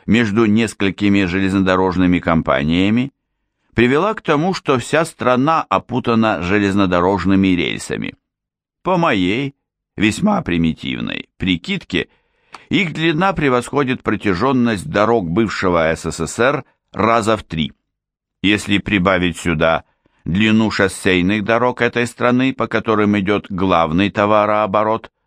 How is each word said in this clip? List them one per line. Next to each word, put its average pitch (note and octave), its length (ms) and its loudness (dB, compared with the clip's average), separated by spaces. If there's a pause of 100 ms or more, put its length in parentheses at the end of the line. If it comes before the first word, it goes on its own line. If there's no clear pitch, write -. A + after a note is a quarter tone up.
между A2 400 2
несколькими G2+ 800 0
железнодорожными F#2 960 2
компаниями E2+ 920 0 (640)
привела D3 400 2
к - 80 -16
тому, E3 320 0
что C3+ 240 -2
вся D3+ 260 -2
страна C3+ 640 0
опутана A2 760 0
железнодорожными F#2+ 1040 2
рельсами. A1 680 -2 (680)
По F3+ 140 0
моей, C3+ 580 0 (420)
весьма E3+ 460 0
примитивной, B1+ 960 -4
прикидке, F#2+ 720 -4 (600)
их E3+ 240 0
длина E3 400 0
превосходит B2+ 720 -2
протяженность G#2+ 840 0
дорог G#2 400 2
бывшего F2+ 520 0 (160)
С - 100 -8
С D#2+ 220 -6
С - 120 -6
Р C3 260 0 (280)
раза A2 420 2
в G#2 80 -6
три. D#2+ 300 -6 (720)
Если G2+ 340 0
прибавить F#2 600 0
сюда D#2+ 480 0 (380)
длину G#2+ 460 2
шоссейных G2 760 0
дорог A#2 380 0
этой A#2+ 240 -2
страны, B2 480 0
по A2+ 140 -4
которым G#2 500 0
идет G2+ 320 -2
главный F2+ 640 0
товарооборот, G#2+ 1000 0 (160)